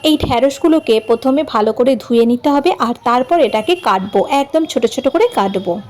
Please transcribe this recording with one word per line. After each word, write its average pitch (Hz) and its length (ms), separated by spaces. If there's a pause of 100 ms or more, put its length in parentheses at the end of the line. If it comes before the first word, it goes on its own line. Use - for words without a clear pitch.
এই 311 140
ঢ্যাঁড়সগুলোকে 277 760 (120)
প্রথমে 262 340 (120)
ভালো 220 200
করে 254 220
ধুয়ে 233 300
নিতে 240 240
হবে, 285 200 (180)
আর 233 160
তারপর 254 340 (100)
এটাকে 226 260 (140)
কাটবো, 196 320 (220)
একদম 311 300
ছোট 233 120 (100)
ছোট 254 200
করে 403 120 (120)
কাটবো। 196 360 (160)